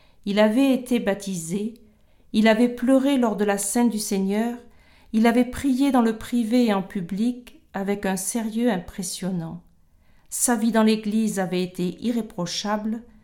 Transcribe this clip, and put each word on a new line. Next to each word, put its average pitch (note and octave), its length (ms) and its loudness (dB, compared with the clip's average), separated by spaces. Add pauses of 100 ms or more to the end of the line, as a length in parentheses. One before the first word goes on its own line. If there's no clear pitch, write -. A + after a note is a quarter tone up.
(260)
Il G3+ 140 -2
avait B3 340 4
été B3 260 0
baptisé, F#3+ 760 -4 (580)
il A3 160 6
avait A3+ 180 4
pleuré C4 500 2
lors A3 200 0
de G#3 80 0
la G3+ 120 0
Cène A#3+ 320 2
du G#3 100 -4
Seigneur, G#3 580 -2 (560)
il A3 140 4
avait A#3+ 180 4
prié C4 460 0
dans B3+ 100 4
le A3+ 160 2
privé A#3+ 480 0
et G#3 80 2
en G3 100 0
public G#3 800 -6 (120)
avec G3+ 320 -4
un F#3+ 120 0
sérieux A3+ 520 -2
impressionnant. F3 920 -6 (680)
Sa - 280 0
vie A3 160 0
dans A3 100 4
l'Église G#3+ 560 0
avait F3+ 240 -2
été F3+ 400 -6
irréprochable, A3 1000 -4 (220)